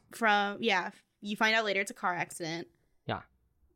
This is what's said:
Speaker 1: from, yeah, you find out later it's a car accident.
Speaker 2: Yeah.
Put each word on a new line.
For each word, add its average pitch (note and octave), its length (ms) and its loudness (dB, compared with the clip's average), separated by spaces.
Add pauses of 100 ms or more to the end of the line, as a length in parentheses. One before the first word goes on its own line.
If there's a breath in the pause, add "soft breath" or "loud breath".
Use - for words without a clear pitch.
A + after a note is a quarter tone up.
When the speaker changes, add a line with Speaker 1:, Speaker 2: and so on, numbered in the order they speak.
(140)
Speaker 1:
from, G#3+ 480 2
yeah, G3 300 0 (300)
you G#3 160 -6
find A3 200 4
out A3+ 80 4
later G3 160 0
it's G#3 100 -2
a A#3+ 40 -10
car F3+ 200 -2
accident. E3 520 -6 (400)
Speaker 2:
Yeah. G2 160 -4 (520)